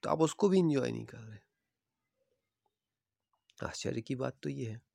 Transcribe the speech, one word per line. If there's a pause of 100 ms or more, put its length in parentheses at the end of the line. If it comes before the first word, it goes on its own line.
तो
आप
उसको
भी
एंजॉय
नहीं
कर
रहे। (2250)
आश्चर्य
की
बात
तो
ये
है (140)